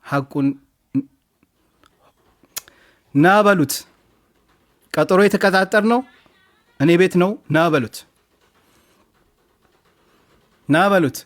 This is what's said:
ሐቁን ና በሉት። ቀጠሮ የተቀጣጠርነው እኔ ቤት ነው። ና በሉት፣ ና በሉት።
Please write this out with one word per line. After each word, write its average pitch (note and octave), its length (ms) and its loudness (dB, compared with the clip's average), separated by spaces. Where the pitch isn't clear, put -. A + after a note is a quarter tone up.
ሐቁን C#3 420 -6
ና E3 260 4
በሉት። G3 340 0
ቀጠሮ F#3 260 0
የተቀጣጠርነው G3+ 800 0
እኔ D#3 160 2
ቤት F3+ 200 2
ነው። F3+ 140 2
ና D#3 180 2
በሉት፣ C3+ 280 -2
ና D#3 180 2
በሉት። F#3 400 0